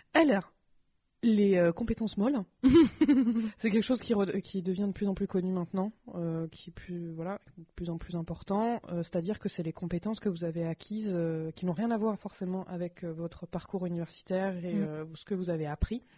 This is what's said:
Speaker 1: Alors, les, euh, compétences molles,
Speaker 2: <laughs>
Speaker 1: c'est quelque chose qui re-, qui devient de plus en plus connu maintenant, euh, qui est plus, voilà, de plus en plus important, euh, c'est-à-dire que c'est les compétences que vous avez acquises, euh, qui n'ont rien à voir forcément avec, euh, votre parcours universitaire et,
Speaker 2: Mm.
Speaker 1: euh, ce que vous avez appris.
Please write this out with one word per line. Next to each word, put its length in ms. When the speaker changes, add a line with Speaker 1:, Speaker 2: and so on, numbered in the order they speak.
Speaker 1:
Alors, 380
les, 340
euh, 140
compétences 460
molles, 200
Speaker 2:
<laughs> 1000
Speaker 1:
c'est 120
quelque 120
chose 160
qui 140
re-, 300
qui 180
devient 260
de 40
plus 160
en 80
plus 100
connu 260
maintenant, 400
euh, 380
qui 180
est 40
plus, 400
voilà, 260
de 80
plus 140
en 80
plus 180
important, 640
euh, 100
c'est-à-dire 380
que 100
c'est 140
les 100
compétences 460
que 100
vous 140
avez 240
acquises, 440
euh, 440
qui 100
n'ont 80
rien 160
à 80
voir 220
forcément 480
avec, 360
euh, 80
votre 360
parcours 400
universitaire 760
et, 100
Speaker 2:
Mm. 100
Speaker 1:
euh, 220
ce 100
que 80
vous 160
avez 160
appris. 380